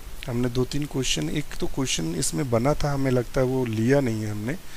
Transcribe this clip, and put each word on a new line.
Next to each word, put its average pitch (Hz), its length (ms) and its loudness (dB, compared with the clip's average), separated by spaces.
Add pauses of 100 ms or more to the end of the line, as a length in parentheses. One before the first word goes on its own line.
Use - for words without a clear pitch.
(280)
हमने 123 220 0
दो 123 160 2
तीन - 200 -2
question, 143 440 -2
एक 147 160 -2 (140)
तो 170 80 0
question 160 480 -2
इसमें 156 360 -2
बना 120 220 4
था, 147 180 0
हमें 135 200 2
लगता 127 300 2
है 127 60 4
वो 131 180 0
लिया 117 340 4
नहीं 113 220 0
है 107 100 -4
हमने। 107 260 -4 (200)